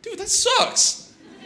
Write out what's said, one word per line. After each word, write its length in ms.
Dude, 160
that 100
sucks, 840